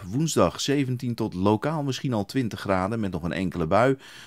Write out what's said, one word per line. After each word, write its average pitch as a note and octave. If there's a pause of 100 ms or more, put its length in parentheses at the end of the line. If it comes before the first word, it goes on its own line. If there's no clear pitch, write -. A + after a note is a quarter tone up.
Woensdag A2+
zeventien B2+
tot G#2+
lokaal A2
misschien C3+
al G#2
twintig A#2
graden G2
met G2
nog E2+
een E2+
enkele E2+
bui. A#2 (300)